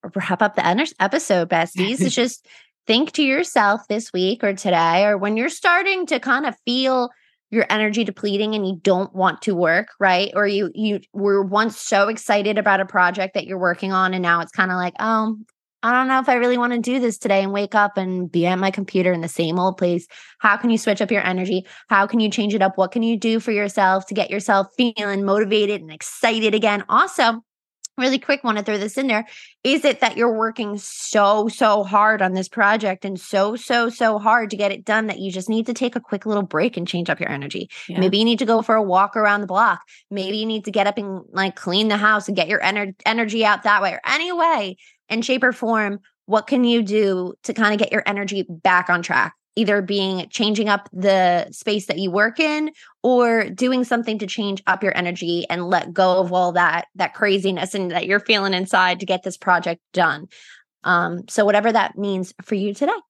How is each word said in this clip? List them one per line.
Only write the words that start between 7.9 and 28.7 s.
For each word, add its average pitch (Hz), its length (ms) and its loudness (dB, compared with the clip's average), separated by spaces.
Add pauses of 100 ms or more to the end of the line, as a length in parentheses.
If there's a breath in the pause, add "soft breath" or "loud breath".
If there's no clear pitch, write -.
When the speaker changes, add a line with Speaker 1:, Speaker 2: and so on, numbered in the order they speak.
Speaker 1:
depleting 208 520 -4
and 202 120 -2
you 190 140 -6
don't 190 320 0
want 185 280 0
to 202 140 -2
work, 175 340 0 (100)
right? 190 360 2
Or 202 120 2
you, 202 260 -2
you 208 260 -2 (140)
were 196 300 0
once 208 360 0
so 202 280 2
excited 208 500 0
about 202 220 2
a 190 60 0
project 185 480 0
that 185 120 -4
you're 185 120 -8
working 180 340 -2
on, 185 220 2
and 185 80 -2
now 170 180 2
it's 165 120 -6
kinda 185 240 0
like, 180 240 -2
"Oh, 220 360 0 (460)
I 233 100 0
don't 254 160 2
know 262 120 2
if 247 100 0
I 247 60 4
really 247 220 2
wanna 240 220 0
do 247 200 -2
this 233 180 -2
today," 196 260 2
and 196 80 -4
wake 202 240 -4
up 208 220 2
and 185 340 -4
be 170 140 2
at 180 140 0
my 190 120 0
computer 185 400 0
in 170 100 -2
the 170 60 -6
same 170 320 -2
old 185 180 0
place. 175 280 0 (340 loud breath)
How 208 180 4
can 240 120 -2
you 226 80 4
switch 214 240 0
up 202 100 -2
your 202 140 0
energy? 185 400 -2 (240 loud breath)
How 202 180 4
can 233 120 0
you 214 100 2
change 202 240 -2
it 202 80 0
up? 190 160 0
What 185 140 0
can 233 120 -2
you 233 140 0
do 226 220 0
for 220 120 -6
yourself 196 560 0
to - 60 -10
get 196 160 -2
yourself 196 380 0 (100)
feeling 208 480 -2
motivated 202 560 0
and 156 100 -18
excited 220 640 0
again? 208 340 0
Also, 233 540 2 (560)
really 262 220 0
quick, 285 260 -2
wanna 208 180 -2
throw 208 140 -2